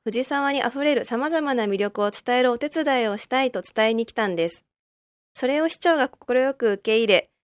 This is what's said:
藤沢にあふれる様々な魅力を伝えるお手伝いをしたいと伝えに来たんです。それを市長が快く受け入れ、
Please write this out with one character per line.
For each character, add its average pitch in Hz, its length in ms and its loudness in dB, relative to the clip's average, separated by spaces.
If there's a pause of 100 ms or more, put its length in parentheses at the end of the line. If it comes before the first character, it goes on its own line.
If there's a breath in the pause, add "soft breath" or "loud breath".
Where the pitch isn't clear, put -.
藤 233 200 -2
沢 277 280 -2
に 277 120 0
あ - 60 0
ふ 277 140 -4
れ 294 120 4
る 226 100 0
様 254 240 -2
々 302 240 0
な 226 120 0
魅 202 120 -2
力 202 260 -2
を 208 80 0
伝 247 280 -2
え 254 40 4
る 247 80 4
お 240 60 -2
手 294 120 -4
伝 277 340 0
い 220 40 0
を 208 100 -2
し - 100 -12
た 262 160 0
い 254 80 0
と 185 100 -6
伝 220 300 0
え - 20 2
に 226 140 -2
来 - 40 -18
た 220 160 -2
ん 180 80 -2
で 165 140 0
す。 - 140 -16 (720)
そ - 100 -4
れ 285 160 2
を 320 80 2
市 - 80 -12
長 339 180 2
が 254 140 0
快 254 460 0
く 226 180 0
受 202 80 -6
け 220 160 2
入 226 100 2
れ、 190 220 4 (140)